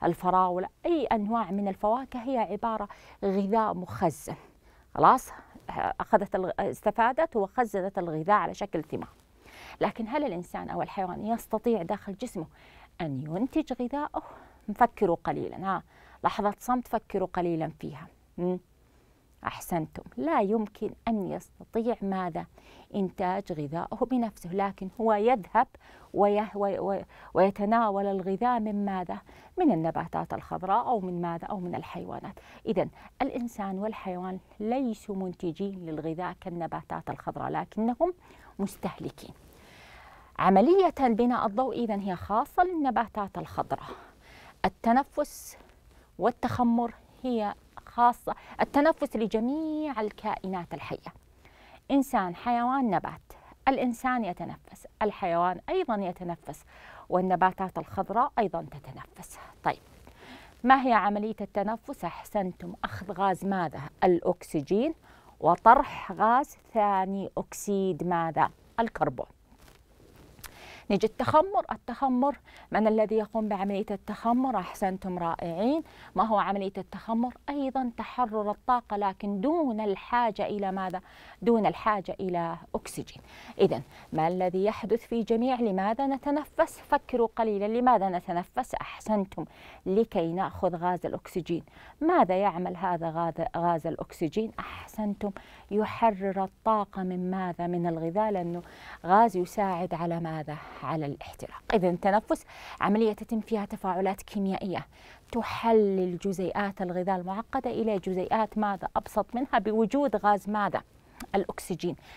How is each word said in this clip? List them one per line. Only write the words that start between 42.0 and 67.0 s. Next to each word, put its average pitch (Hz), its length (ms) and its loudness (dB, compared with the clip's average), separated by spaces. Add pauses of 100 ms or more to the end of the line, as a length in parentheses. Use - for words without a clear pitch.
هي 214 160 -4
خاصة 269 480 0
للنباتات 233 760 -2
الخضراء. - 520 -6 (760)
التنفس - 920 0 (600)
والتخمر 233 760 2 (280)
هي 226 320 -2 (320)
خاصة، - 480 2 (260)
التنفس 285 560 2
لجميع 277 840 0
الكائنات 190 760 -6
الحية، - 380 -10 (800)
إنسان، 220 460 2
حيوان، 247 540 0
نبات. - 300 0 (480)
الإنسان 247 560 0
يتنفس، - 600 -10 (160)
الحيوان 180 640 2
أيضًا 320 280 0
يتنفس، 175 680 -6 (440)
والنباتات 185 720 2
الخضراء 196 600 0
أيضًا 165 320 0
تتنفس. - 680 -16 (260)
طيب، - 140 -2 (840)
ما 262 220 6
هي 247 60 4
عملية 208 480 2
التنفس؟ 208 640 -4
أحسنتم، 180 680 -6 (100)
أخذ 190 280 -8
غاز 185 320 2
ماذا؟ 185 360 -2 (240)
الأكسجين، 185 880 2 (460)
وطرح 226 720 6
غاز 226 440 2 (180)
ثاني 196 640 2